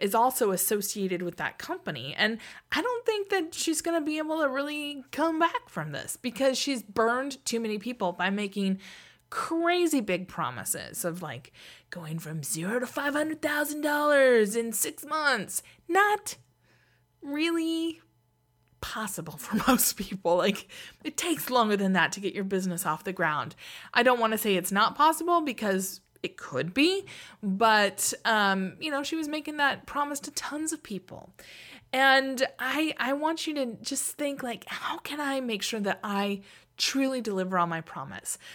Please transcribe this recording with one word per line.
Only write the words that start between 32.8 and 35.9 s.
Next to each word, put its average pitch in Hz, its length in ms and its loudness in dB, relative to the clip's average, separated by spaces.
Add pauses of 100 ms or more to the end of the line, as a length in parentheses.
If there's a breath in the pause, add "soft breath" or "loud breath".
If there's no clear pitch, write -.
I 247 140 0
want 311 340 -2
you 311 80 -4
to 254 280 -2
just - 340 -4
think, 285 260 -4
like, 240 240 -8
"How - 320 -6
can 294 220 -8
I 269 200 -2
make 226 220 -2
sure - 180 -4
that 202 220 -2